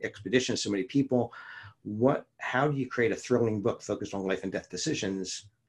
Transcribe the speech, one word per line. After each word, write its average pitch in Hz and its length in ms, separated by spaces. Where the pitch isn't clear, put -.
expeditions, 113 580
so - 80
many 98 140
people. 131 500
What, 110 420
how 131 280
do 143 100
you 127 100
create 113 240
a 95 40
thrilling 113 460
book 107 200
focused 101 320
on 98 140
life 95 160
and 95 80
death 92 180
decisions? 98 800